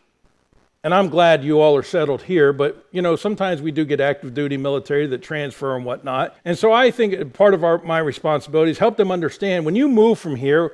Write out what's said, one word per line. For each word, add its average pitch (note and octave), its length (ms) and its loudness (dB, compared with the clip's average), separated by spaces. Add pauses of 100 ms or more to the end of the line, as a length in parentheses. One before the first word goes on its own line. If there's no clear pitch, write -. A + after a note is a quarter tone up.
(840)
and D#3+ 100 -2
I'm F#3+ 160 2
glad E3 340 4
you D3+ 160 2
all D3+ 160 6
are B2+ 80 0
settled D3 380 -2
here, D3 320 2
but, C#3+ 380 -4
you F3+ 100 -4
know, E3+ 140 0
sometimes F#3+ 460 -4
we D#3 100 -6
do D#3 120 -2
get C#3+ 160 -2
active C#3 340 -2
duty C#3+ 220 -4
military C#3+ 520 -4
that B2+ 140 -6
transfer C#3+ 540 -8
and B2+ 80 -8
whatnot. C3 520 -6 (100)
And F3 120 -4
so A3 140 2
I B3 180 4
think G3 440 -4
part G3+ 200 4
of E3+ 120 0
our, E3+ 140 2
my E3 180 -4
responsibility D#3 760 -2
is D3+ 60 -4
help A3 180 2
them G3 160 0
understand, F3+ 540 -4
when E3 100 -2
you C#4+ 140 2
move A3 300 4
from C#3+ 180 -8
here, D3 360 0